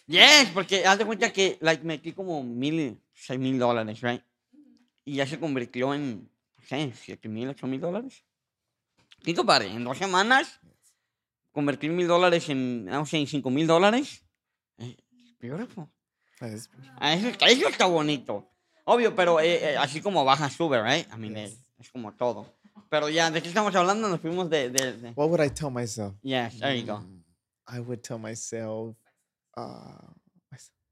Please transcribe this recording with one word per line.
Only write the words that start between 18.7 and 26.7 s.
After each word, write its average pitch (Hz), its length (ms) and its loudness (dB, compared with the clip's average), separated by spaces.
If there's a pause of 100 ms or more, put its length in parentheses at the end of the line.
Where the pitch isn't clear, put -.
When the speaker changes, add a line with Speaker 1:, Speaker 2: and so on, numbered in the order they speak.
Speaker 1:
Obvio, 220 300 4
pero, 175 240 4
eh, 156 320 2
eh, 131 60 0
así 143 240 -2
como 180 240 2
baja, 139 240 4
sube, 147 340 0
right? 135 260 0
I 107 60 -18
mean, 107 220 -10
Speaker 2:
Yes. 104 160 -10
Speaker 1:
es, - 320 -20
es - 40 -20
como 110 220 -12
todo. 110 340 -4 (440)
Pero 151 180 0
ya, 165 240 2
¿de 165 100 -2
qué 170 60 -8
estamos 196 280 0
hablando? 202 340 2
Nos 170 100 -2
fuimos 175 300 -4
de, 143 200 0
de, 131 220 0
de 117 240 -14
Speaker 2:
What 143 140 2
would 170 100 2
I 147 100 4
tell 151 220 -8
myself? 113 500 -6
Speaker 1:
Yes, 123 380 -4
there 131 160 -2